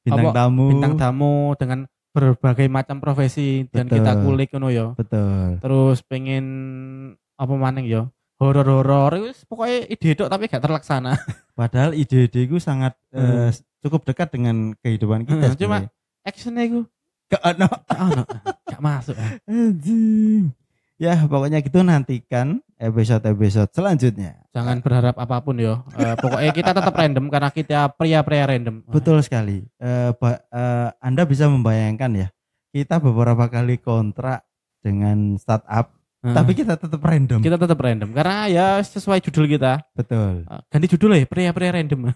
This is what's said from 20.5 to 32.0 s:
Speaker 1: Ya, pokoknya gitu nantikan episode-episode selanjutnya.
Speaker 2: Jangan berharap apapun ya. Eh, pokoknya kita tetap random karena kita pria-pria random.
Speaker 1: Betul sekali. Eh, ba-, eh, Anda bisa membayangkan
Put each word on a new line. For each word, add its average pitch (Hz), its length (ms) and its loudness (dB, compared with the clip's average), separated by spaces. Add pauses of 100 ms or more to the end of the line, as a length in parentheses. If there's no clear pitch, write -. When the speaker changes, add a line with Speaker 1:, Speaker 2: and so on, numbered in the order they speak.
Speaker 1:
Ya, 170 240 0
pokoknya 147 400 0
gitu 139 200 0
nantikan 139 760 0 (160)
episode-episode 110 960 2
selanjutnya. 123 800 0
Speaker 2:
Jangan 123 300 -4
berharap 123 340 2
apapun 123 420 -4
ya. 113 260 -2 (100)
Eh, 117 240 -2
pokoknya - 340 0
kita 165 220 -2
tetap 190 200 0
random 143 340 0
karena 143 240 -2
kita 147 300 -2 (100)
pria-pria 151 540 0
random. 120 400 -2
Speaker 1:
Betul 151 360 4
sekali. 107 420 -2 (140)
Eh, 123 360 -2
ba-, 120 320 -2
eh, 120 440 -4 (100)
Anda 127 240 -2
bisa 147 240 2
membayangkan 110 680 0